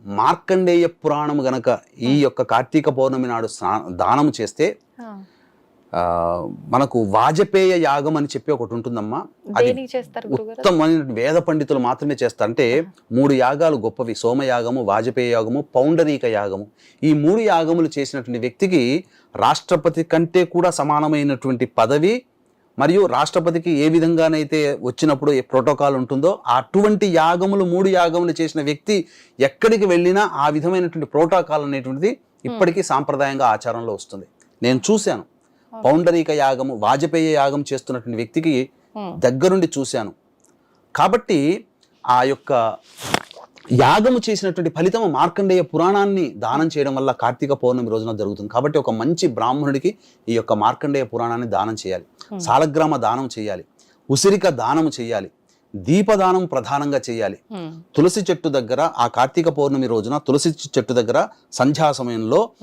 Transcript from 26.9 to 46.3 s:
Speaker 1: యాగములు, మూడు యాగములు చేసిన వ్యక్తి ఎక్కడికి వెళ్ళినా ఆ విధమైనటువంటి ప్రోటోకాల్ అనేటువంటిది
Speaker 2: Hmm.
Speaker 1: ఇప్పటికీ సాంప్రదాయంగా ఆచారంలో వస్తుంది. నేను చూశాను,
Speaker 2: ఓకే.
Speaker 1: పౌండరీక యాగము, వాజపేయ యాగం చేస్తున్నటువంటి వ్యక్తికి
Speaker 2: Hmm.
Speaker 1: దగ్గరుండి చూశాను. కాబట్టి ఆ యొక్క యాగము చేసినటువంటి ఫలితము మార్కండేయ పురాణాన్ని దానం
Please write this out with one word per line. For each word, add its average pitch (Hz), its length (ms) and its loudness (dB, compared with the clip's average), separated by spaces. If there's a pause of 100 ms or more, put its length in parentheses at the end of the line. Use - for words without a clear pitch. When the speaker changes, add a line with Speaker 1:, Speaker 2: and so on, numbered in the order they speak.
Speaker 1:
యాగములు, 180 580 2
మూడు 180 240 2
యాగములు 170 520 2
చేసిన 156 200 -4
వ్యక్తి 151 440 -2 (340)
ఎక్కడికి 208 460 2
వెళ్ళినా 180 480 2
ఆ 143 160 0
విధమైనటువంటి 165 560 -2
ప్రోటోకాల్ 156 580 0
అనేటువంటిది 139 480 -2
Speaker 2:
Hmm. - 420 -12
Speaker 1:
ఇప్పటికీ 190 300 0
సాంప్రదాయంగా 135 640 0
ఆచారంలో 113 460 -2
వస్తుంది. 98 320 -14 (380)
నేను 127 160 2 (120)
చూశాను, 196 320 0 (500)
Speaker 2:
ఓకే. 220 160 0
Speaker 1:
పౌండరీక 165 420 2
యాగము, 135 440 0
వాజపేయ 147 560 0
యాగం 143 420 0
చేస్తున్నటువంటి 120 420 -6
వ్యక్తికి 131 540 -2 (280)
Speaker 2:
Hmm. 180 220 -10
Speaker 1:
దగ్గరుండి 165 580 2
చూశాను. 120 360 -6 (800)
కాబట్టి 190 720 0 (420)
ఆ 127 160 4
యొక్క 127 540 0 (920)
యాగము 208 480 4 (100)
చేసినటువంటి 180 480 -2
ఫలితము 190 280 0
మార్కండేయ 180 560 2
పురాణాన్ని 185 680 0
దానం 127 480 -2